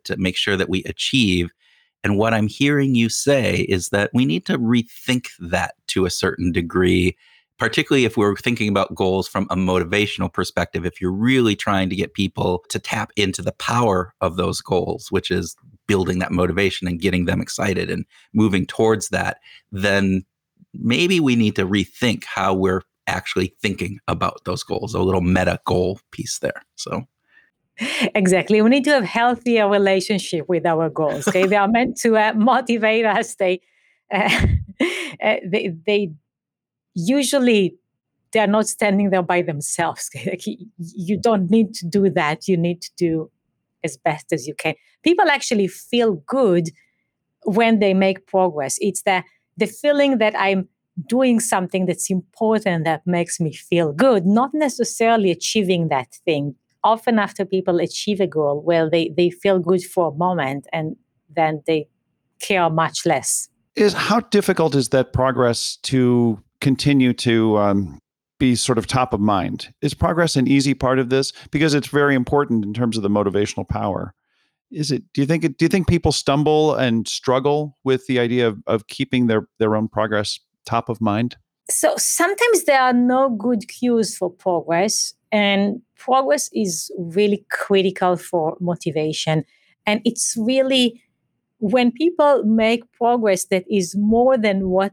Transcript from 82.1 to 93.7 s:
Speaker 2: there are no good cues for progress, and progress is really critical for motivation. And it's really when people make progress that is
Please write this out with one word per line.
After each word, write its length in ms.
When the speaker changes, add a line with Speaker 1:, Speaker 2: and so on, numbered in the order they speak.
Speaker 2:
there 160
are 120
no 360
good 380
cues 500
for 120
progress, 840
and 500
progress 580
is 440
really 520
critical 680
for 420
motivation. 880
And 180
it's 340
really 640
when 320
people 520
make 480
progress 540
that 240
is 260